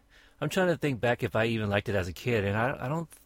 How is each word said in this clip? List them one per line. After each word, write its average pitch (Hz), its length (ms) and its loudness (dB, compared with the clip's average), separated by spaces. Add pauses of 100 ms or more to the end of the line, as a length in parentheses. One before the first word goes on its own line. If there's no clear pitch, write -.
(400)
I'm 151 80 -2
trying 185 200 2
to 160 80 2
think 131 240 -2
back 120 220 2
if 117 140 -2
I 110 100 4
even 110 240 0
liked 101 180 2
it 101 60 0
as 92 140 0
a 90 40 -6
kid, 110 320 0
and 101 120 0
I, 120 240 0
I 123 80 -6
don't 160 220 -4 (160)